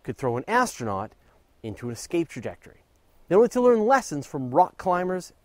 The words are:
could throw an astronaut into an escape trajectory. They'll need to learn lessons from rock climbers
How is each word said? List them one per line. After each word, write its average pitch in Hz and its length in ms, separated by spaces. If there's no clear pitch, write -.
could - 160
throw 123 180
an 131 120
astronaut 113 640
into 113 240
an 120 60
escape 170 340
trajectory. - 580
They'll 196 140
need 240 100
to 254 80
learn 240 260
lessons 226 400
from 131 240
rock 165 260
climbers 180 560